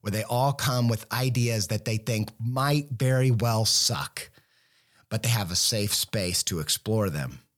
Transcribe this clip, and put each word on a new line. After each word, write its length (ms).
where 80
they 140
all 300
come 340
with 260
ideas 540
that 180
they 120
think 320
might 500
very 400
well 360
suck, 680
but 140
they 80
have 220
a 40
safe 380
space 520
to 160
explore 500
them. 300